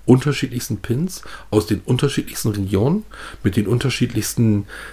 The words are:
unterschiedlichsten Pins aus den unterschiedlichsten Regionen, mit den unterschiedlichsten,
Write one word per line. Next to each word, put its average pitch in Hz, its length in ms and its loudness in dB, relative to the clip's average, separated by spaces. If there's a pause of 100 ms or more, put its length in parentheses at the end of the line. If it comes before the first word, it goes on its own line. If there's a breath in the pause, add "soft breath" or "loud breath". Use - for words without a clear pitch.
unterschiedlichsten 123 760 2
Pins 147 440 -2 (280 loud breath)
aus - 160 4
den 95 140 0
unterschiedlichsten 127 680 0
Regionen, 104 540 2 (380 loud breath)
mit 104 140 2
den 208 100 2
unterschiedlichsten, 117 1000 2 (260 loud breath)